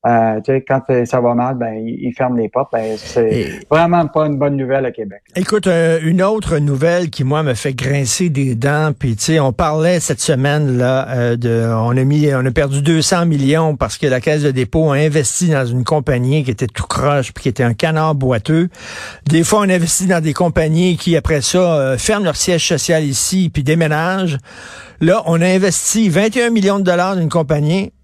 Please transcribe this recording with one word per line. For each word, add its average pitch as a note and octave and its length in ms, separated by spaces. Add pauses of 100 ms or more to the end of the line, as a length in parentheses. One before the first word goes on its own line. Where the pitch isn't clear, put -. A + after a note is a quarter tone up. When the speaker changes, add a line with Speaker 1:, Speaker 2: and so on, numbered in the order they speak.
Speaker 1:
Euh, A2+ 300
tu G#2+ 160
sais, C3 100
quand, C3+ 260
euh, B2 160
ça B2+ 160
va A#2+ 140
mal, B2 220
ben, A#2 180
ils, A2+ 320
ils A#2+ 80
ferment B2+ 200
les A2+ 140
portes. C3+ 240
Ben, A2 240
c'est A2+ 340
Speaker 2:
Et A2 300 (100)
Speaker 1:
vraiment E3+ 360
pas D#3 220
une C#3+ 100
bonne C#3+ 180
nouvelle C3+ 300
à B2 60
Québec, G2+ 360
là. F3+ 140
Speaker 2:
Écoute, G3 240
euh, E3 360
une F3 200
autre G3+ 340
nouvelle D3+ 540
qui, - 120
moi, D3 200
me C#3 100
fait C3+ 220
grincer C#3 560
des C3+ 240
dents, C#3+ 440
puis, A#2 160
tu G#2 100
sais, D#3+ 160
on C3+ 120
parlait D#3+ 480
cette C#3 200
semaine, C#3+ 580
là, C3 320
euh, A#2+ 260
de, A#2 340
on A2+ 280
a C3 60
mis, D3 300
on B2+ 120
a B2+ 40
perdu C#3 300
deux D#3 220
cents F3 240
millions D3+ 500
parce A2+ 220
que D3+ 80
la B2+ 160
Caisse D3+ 200
de D3 80
dépôt C3 400
a C#3 40
investi D3+ 560
dans C3+ 160
une A#2+ 180
compagnie C#3 600
qui B2+ 60
était A#2+ 160
tout - 200
croche, C3+ 480
puis - 80
qui C#3 80
était A#2+ 120
un A#2 120
canard D#3 400
boiteux. C#3+ 560 (580)
Des D#3+ 160
fois, G#3+ 160
on G3 80
investit F3+ 380
dans F3 160
des D#3 100
compagnies E3 640
qui, E3+ 180
après D3 280
ça, - 160
euh, C#3+ 400
ferment G#3 260
leur D#3 120
siège E3+ 300
social D#3+ 380
ici, E3+ 480
puis D3 100
déménagent. D#3+ 760 (640)
Là, F#3 240
on E3 160
a F3+ 40
investi F#3+ 640
vingt G3+ 260
et B3 80
un A#3+ 60
millions G3+ 300
de G3 60
dollars F3+ 320
dans F3+ 40
une D#3+ 80
compagnie D#3 640 (120)